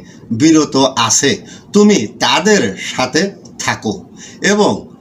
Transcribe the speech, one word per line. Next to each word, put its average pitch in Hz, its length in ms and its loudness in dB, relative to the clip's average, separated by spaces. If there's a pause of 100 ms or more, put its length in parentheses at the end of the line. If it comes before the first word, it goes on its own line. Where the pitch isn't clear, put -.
(320)
বিরত 147 440 2 (200)
আছে 120 360 0 (420)
তুমি 208 240 4 (220)
তাদের 135 580 0 (180)
সাথে 160 460 -4 (220)
থাকো 110 460 -6 (320)
এবং 190 460 0 (140)